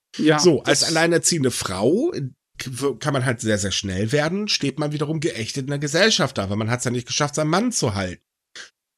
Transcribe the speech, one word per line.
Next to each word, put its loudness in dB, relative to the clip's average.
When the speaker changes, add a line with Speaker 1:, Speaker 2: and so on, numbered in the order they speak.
Speaker 1:
Ja, 4
Speaker 2:
So, 6
als 2
Speaker 1:
das 0
Speaker 2:
alleinerziehende 2
Frau, 0
äh, -6
kann -2
man 0
halt -2
sehr, 0
sehr -2
schnell -2
werden, 0
steht -2
man -2
wiederum -4
geächtet -4
in -6
der -2
Gesellschaft 2
da, -2
weil 0
man -2
hat's -2
ja 0
nicht -4
geschafft, -2
seinen 0
Mann 2
zu 0
halten. -6